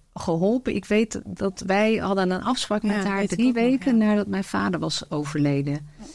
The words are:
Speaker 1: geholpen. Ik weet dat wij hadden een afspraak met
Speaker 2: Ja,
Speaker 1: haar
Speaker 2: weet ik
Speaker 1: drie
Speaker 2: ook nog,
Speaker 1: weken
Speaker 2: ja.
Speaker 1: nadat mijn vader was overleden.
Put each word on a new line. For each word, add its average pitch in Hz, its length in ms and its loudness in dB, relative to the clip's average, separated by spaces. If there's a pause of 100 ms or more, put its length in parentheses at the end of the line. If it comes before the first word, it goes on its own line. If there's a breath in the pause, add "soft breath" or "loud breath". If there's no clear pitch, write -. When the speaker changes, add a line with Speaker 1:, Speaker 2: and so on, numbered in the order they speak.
(140)
Speaker 1:
geholpen. 190 640 0
Ik 196 100 -4
weet 220 400 0
dat 196 400 -6
wij 214 300 2
hadden 190 360 0
een 185 120 -4
afspraak 214 400 -2
met 208 120 0
Speaker 2:
Ja, 202 80 -2
Speaker 1:
haar 196 160 -2
Speaker 2:
weet 202 120 0
ik 175 60 -2
Speaker 1:
drie 240 120 4
Speaker 2:
ook 240 60 0
nog, 233 80 2
Speaker 1:
weken 254 340 2
Speaker 2:
ja. 214 80 4
Speaker 1:
nadat 208 220 2
mijn 196 160 -2
vader 196 360 -2
was - 320 -4
overleden. 147 760 0 (280 loud breath)